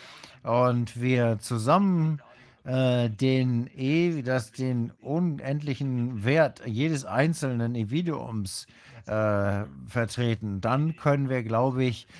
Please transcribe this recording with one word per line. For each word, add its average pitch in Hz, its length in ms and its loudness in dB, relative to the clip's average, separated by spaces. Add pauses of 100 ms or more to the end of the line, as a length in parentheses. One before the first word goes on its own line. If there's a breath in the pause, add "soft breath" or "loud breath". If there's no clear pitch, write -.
(420 loud breath)
und 120 580 2
wir 120 380 2
zusammen, 156 840 2 (420 loud breath)
äh, 127 460 2
den 127 680 2
e-, 151 460 0
das, 127 300 -2
den 127 380 -2 (120)
unendlichen 135 1200 -2
Wert 139 420 2
jedes 135 380 -2
einzelnen 123 680 0
Individuums, 117 920 -4 (400 loud breath)
äh, 104 580 0 (220)
vertreten, 110 720 -2
dann 143 360 0
können 143 320 0
wir, 127 140 -2
glaube 123 420 2
ich, 123 220 -2 (140)